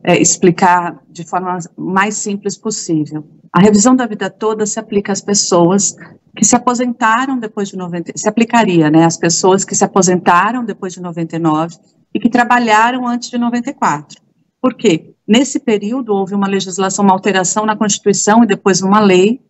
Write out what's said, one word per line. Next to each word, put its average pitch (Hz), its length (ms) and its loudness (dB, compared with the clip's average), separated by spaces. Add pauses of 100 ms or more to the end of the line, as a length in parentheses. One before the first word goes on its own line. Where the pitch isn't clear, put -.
é, 175 160 2
explicar 175 880 2
de 170 160 -16
forma 180 360 -6 (180)
mais 190 400 -2
simples 202 400 -6
possível. 156 640 -6 (300)
A 175 60 2
revisão 214 360 4
da 247 120 0
vida 202 200 -8
toda 214 380 -4
se 208 140 -6
aplica 202 320 -4
às 196 100 -4
pessoas 190 720 0 (400)
que - 80 0
se - 120 4
aposentaram 247 800 -2
depois 214 320 -6
de 196 80 -12
noventa, 175 380 -8
se - 120 -4
aplicaria, 214 600 2
né, 160 160 4
às 165 100 0
pessoas 185 480 2
que - 120 -8
se 196 100 2
aposentaram 185 800 2
depois 202 260 -8
de 175 80 -18
noventa 170 360 -8
e 165 40 -4
nove 165 380 -2 (340)
e - 80 -4
que - 80 -2
trabalharam 240 800 2
antes 240 220 -6
de 247 80 -8
noventa 240 320 -4
e 311 40 -10
quatro. 156 460 -4 (400)
Por - 140 0
quê? 170 400 -2 (140)
Nesse 262 320 2
período 226 500 -4
houve 196 240 -2
uma 202 140 -2
legislação, 190 580 -2
uma 190 80 4
alteração 190 500 -2
na 214 120 -2
Constituição 208 680 2
e 226 40 2
depois 185 340 0
uma 190 180 2
lei 202 400 4 (100)